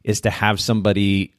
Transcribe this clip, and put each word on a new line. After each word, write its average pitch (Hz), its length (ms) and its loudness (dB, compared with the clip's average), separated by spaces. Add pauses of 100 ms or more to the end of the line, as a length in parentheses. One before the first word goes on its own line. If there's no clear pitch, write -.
is 104 200 -4
to 110 80 0
have 101 300 0
somebody 101 800 0